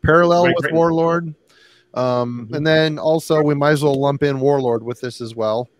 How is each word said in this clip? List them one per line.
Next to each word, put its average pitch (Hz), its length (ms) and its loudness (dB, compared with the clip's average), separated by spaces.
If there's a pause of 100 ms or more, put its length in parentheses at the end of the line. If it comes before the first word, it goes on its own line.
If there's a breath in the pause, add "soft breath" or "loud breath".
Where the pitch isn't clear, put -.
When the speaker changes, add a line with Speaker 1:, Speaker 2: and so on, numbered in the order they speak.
Speaker 1:
parallel 175 440 4
Speaker 2:
Right, 170 100 2
Speaker 1:
with 160 100 -4
Speaker 2:
right. 165 80 -4
Speaker 1:
Warlord. 165 600 0 (580 soft breath)
Um, 123 540 -4
Speaker 2:
Mm-hmm. 113 80 -12
Speaker 1:
and 151 120 -4
then 156 320 2
also 156 440 0
we 147 120 2
might 143 180 2
as 143 120 0
well 143 160 2
lump 139 220 0
in 139 180 0
Warlord 131 420 0
with 120 180 -10
this 120 200 -10
as 113 140 -10
well. 113 340 -4 (120)